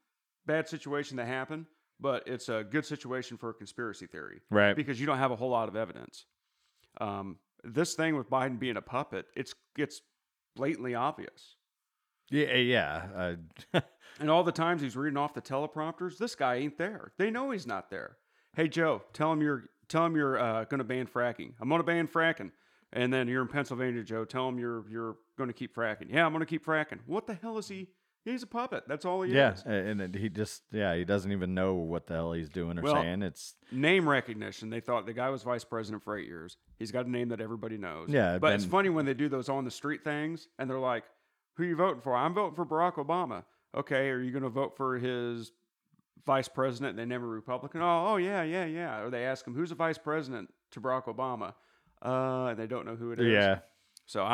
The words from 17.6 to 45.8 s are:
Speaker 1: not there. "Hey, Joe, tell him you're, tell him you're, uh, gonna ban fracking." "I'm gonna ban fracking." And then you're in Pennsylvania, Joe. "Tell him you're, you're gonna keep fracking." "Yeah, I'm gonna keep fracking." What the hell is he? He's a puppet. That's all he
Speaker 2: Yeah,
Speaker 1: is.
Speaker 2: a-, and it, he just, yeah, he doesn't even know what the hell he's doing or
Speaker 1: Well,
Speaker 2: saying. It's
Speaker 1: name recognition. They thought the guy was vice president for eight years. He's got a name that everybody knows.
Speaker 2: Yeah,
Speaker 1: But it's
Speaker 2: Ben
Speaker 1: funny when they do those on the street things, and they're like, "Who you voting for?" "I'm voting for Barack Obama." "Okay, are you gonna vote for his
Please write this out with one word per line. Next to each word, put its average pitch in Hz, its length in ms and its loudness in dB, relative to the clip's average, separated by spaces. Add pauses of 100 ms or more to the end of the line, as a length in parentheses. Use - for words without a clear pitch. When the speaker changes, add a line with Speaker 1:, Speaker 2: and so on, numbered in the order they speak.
Speaker 1:
not 98 240 -6
there. 76 260 -10 (380)
"Hey, 160 120 4
Joe, 151 360 2 (100)
tell 156 180 2
him 156 120 4
you're, 143 220 0 (240)
tell 165 180 4
him 165 80 2
you're, 135 240 4
uh, 113 240 2
gonna 135 200 0
ban 123 220 -2
fracking." 120 540 -2
"I'm 117 100 -2
gonna 160 140 4
ban 170 240 2
fracking." 160 420 2 (420)
And 123 220 2
then 127 140 2
you're 127 160 2
in 120 40 -4
Pennsylvania, 127 560 -2
Joe. 110 220 -4
"Tell 127 240 -2
him 127 80 -2
you're, 117 320 -4
you're 113 280 -6 (200)
gonna 123 160 -2
keep - 220 -8
fracking." 107 360 -2
"Yeah, 160 140 6
I'm 156 60 4
gonna 160 160 -2
keep 160 180 -4
fracking." 151 400 0
What 196 220 -4
the 220 80 -6
hell 220 240 -8
is 202 80 -8
he? 190 220 -10 (360)
He's 240 160 -4
a 233 60 -14
puppet. 233 400 -4
That's 143 180 -4
all 185 160 2
he 180 140 0
Speaker 2:
Yeah, 135 180 8
Speaker 1:
is. 95 140 -10
Speaker 2:
a-, - 20 -4
and 101 320 0
it, 92 140 -4
he 101 140 0
just, 104 420 -4
yeah, 98 240 2
he 87 100 0
doesn't 98 260 2
even 92 220 0
know 92 220 4
what 85 320 -2
the 85 80 -4
hell 82 180 -2
he's 82 160 -4
doing 85 300 -4
or - 20 -4
Speaker 1:
Well, 147 140 2
Speaker 2:
saying. 92 260 0
It's - 340 -8 (160)
Speaker 1:
name 156 380 4
recognition. 110 640 -2
They 113 80 -4
thought 113 260 0
the 113 80 -8
guy 123 160 0
was 131 140 -4
vice 120 200 -2
president 107 400 -6
for 104 140 -4
eight 80 100 -6
years. 82 300 -12 (220)
He's 107 120 -6
got 123 140 0
a 123 60 -4
name 123 180 -2
that 117 100 -4
everybody 110 380 -6
knows. 82 320 -8
Speaker 2:
Yeah, 98 300 4
Speaker 1:
But - 140 6
it's 104 100 2
Speaker 2:
Ben 92 80 -4
Speaker 1:
funny 190 180 4
when 156 160 2
they 135 80 2
do 139 160 0
those 131 180 -2
on 135 160 0
the 127 80 -4
street - 320 -6
things, 156 440 -4 (100)
and 135 100 -4
they're 131 120 -2
like, 123 240 0 (540)
"Who 170 80 0
you 170 100 2
voting 156 260 2
for?" 123 140 2
"I'm 147 180 4
voting 180 220 0
for 170 100 -2
Barack 165 300 4
Obama." 143 480 -2 (320)
"Okay, 135 340 2
are 127 120 0
you 127 100 -2
gonna 135 180 -2
vote 131 260 -2
for 131 220 0
his 120 540 -2 (760)